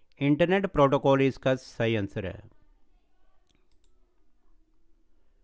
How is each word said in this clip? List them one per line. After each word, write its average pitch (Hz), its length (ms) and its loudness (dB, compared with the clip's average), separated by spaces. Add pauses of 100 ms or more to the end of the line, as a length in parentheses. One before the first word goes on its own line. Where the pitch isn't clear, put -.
(200)
इंटरनेट 170 480 2
प्रोटोकॉल 139 540 2
इसका 131 360 0
सही 113 380 -4
आंसर 101 300 -6
है। 90 160 -12 (3000)